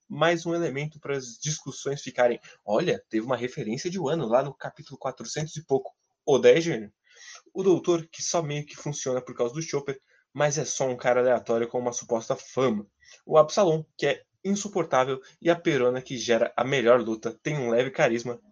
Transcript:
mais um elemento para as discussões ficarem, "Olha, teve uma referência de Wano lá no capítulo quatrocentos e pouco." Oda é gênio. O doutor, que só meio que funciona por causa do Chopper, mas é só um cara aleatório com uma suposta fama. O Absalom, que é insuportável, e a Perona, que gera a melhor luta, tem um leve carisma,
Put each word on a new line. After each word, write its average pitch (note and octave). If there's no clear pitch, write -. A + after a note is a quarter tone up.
mais E3
um E3+
elemento D3+
para C#3
as B2
discussões D3
ficarem, B2
"Olha, A#2+
teve A2
uma C3
referência B2
de F#3
Wano D3+
lá B2
no C#3+
capítulo -
quatrocentos C3+
e D#3
pouco." C3
Oda B2
é D#3
gênio. A#2+
O F#3+
doutor, E3+
que -
só E3+
meio D3
que -
funciona C3
por B2+
causa A#2+
do D#3+
Chopper, C#3
mas D3
é C3
só C3
um B2
cara B2
aleatório A#2
com B2+
uma B2
suposta A#2
fama. A2+
O D#3
Absalom, D#3+
que D3
é C#3
insuportável, D#3+
e E3
a E3+
Perona, B2+
que C3
gera A2+
a -
melhor B2+
luta, A2+
tem D3+
um A#2+
leve C3
carisma, A#2+